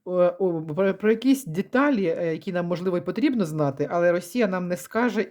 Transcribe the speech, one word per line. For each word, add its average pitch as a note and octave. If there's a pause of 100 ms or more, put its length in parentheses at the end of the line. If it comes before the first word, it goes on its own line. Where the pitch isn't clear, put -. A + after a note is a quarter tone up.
е, F3+
о, F3
про, F3+
про G#3
якісь B3
деталі, G3+
е, E3
які D#3+
нам, F3
можливо, F3+
і E3+
потрібно A3
знати, D3
але F3
Росія G3
нам F3+
не F3
скаже A3